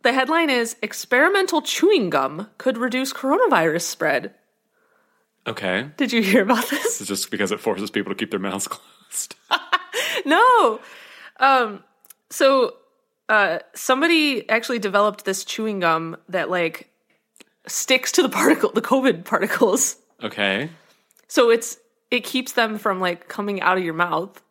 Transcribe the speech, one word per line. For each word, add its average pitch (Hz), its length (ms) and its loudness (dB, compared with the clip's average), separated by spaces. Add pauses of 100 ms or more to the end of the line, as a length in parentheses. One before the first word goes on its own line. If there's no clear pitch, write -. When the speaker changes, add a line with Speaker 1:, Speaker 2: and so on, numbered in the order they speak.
Speaker 1:
the 247 100 4
headline 294 380 0
is, 233 320 -2
"Experimental 330 800 0
chewing 320 480 2
gum 147 380 -2 (100)
could 226 200 -2
reduce 254 340 -2
coronavirus 262 720 2
spread." - 520 -4 (1120)
Speaker 2:
Okay. 107 500 -4
Speaker 1:
Did 254 160 -2
you 233 100 2
hear 196 200 4
about 262 260 0
this? 370 320 -4
Speaker 2:
It's 101 80 -10
just 98 220 -6
because 98 220 -2
it 104 80 -4
forces 101 300 -4
people 98 220 -4
to 95 60 -6
keep 107 120 -6
their 98 100 -4
mouths 95 280 -6
<laughs> - 0 -
closed. - 680 -12 (160)
Speaker 1:
<laughs> 349 80 0 (680)
No. 349 560 4 (600)
Um, 247 420 2 (460)
so, 269 460 2 (540)
uh, 196 320 2 (140)
somebody 294 760 0
actually 226 300 -2
developed 202 440 0
this 190 200 -4
chewing 220 360 -6
gum 165 360 -2 (120)
that, 170 220 -4
like, 170 400 -4 (760)
sticks - 460 -2
to 359 100 4
the 247 60 2
particle, - 440 2
the 240 100 0
covid 254 420 2
particles. - 720 0 (260)
Speaker 2:
Okay. 107 480 -2 (580)
Speaker 1:
So 240 220 4
it's, 226 280 0 (320)
it 247 140 -2
keeps 254 280 -6
them 220 260 -2
from, 190 220 -2
like, 175 280 -4
coming 202 340 -6
out 185 160 2
of 185 60 -2
your 165 100 -4
mouth 175 560 -4